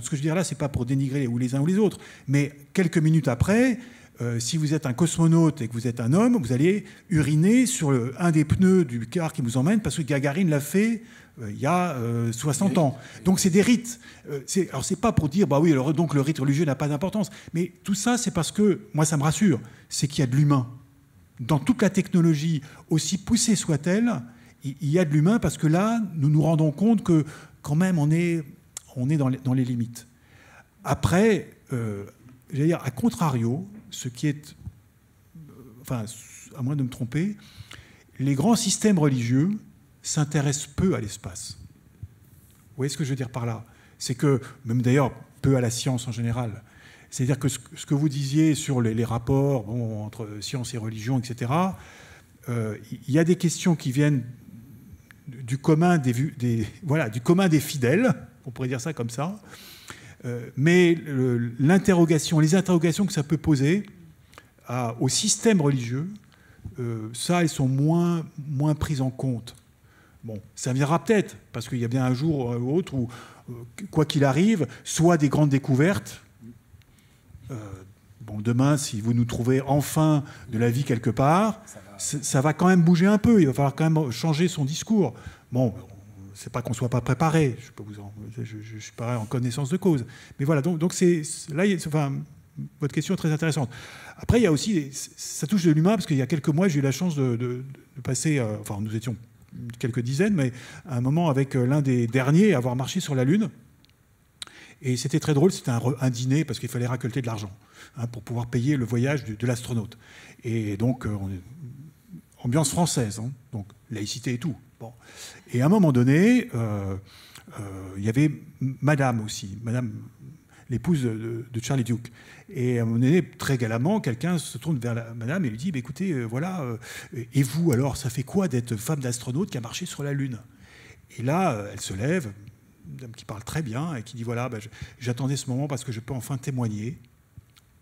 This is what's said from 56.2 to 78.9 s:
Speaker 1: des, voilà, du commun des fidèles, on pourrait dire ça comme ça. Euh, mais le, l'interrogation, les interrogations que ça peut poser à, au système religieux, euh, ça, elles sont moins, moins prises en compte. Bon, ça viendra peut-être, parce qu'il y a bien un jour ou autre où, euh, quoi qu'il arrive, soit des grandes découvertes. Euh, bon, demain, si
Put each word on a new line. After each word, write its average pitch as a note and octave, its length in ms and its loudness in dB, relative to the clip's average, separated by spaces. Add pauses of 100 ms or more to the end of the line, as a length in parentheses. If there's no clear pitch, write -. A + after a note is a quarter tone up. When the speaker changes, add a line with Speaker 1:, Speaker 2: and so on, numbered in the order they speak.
Speaker 1:
des, A#2 260 -2 (180)
voilà, D3 260 0
du A2+ 120 -6
commun F3+ 280 4
des D3+ 100 4
fidèles, D3 540 2 (320)
on B2+ 60 -12
pourrait B2+ 180 -6
dire B2+ 120 -4
ça D#3+ 120 -6
comme A#2+ 160 -6
ça. E3+ 300 -6 (840)
Euh, A#2+ 300 -8
mais E3+ 400 6
le, B2+ 640 0
l'interrogation, E3+ 800 4
les D#3 160 6
interrogations F3+ 500 2
que - 80 -4
ça D3+ 100 0
peut D#3 140 -2
poser D#3 480 2 (800)
à, A#2+ 320 -4
au C3 100 2
système G#3 520 2
religieux, C#3 460 0 (720)
euh, A2+ 340 -6
ça, F3 280 0
elles E3 80 2
sont C3+ 180 0
moins, D#3+ 580 2 (220)
moins D3+ 260 0
prises D3 280 -4
en C3 100 -2
compte. B2 440 -6 (680)
Bon, A2 160 -12 (140)
ça C3 200 -4
viendra C#3+ 300 2
peut-être, G#3+ 320 0 (160)
parce A#2 160 -8
qu'il B2 120 -4
y A#2 60 0
a - 20 -2
bien B2+ 180 0
un B2+ 80 2
jour C3 480 -2
ou B2+ 140 -2
autre F#3+ 180 -2
où, A#2+ 160 -2 (400)
euh, B2 40 -12 (360)
quoi D#3 160 2
qu'il D#3 180 2
arrive, D#3 440 4 (160)
soit E3+ 340 4
des D3 120 2
grandes D3 200 4
découvertes. C#3 720 2 (1300)
Euh, C3+ 60 -10 (640)
bon, G#2+ 200 -10
demain, B2 380 4
si A#2+ 240 -6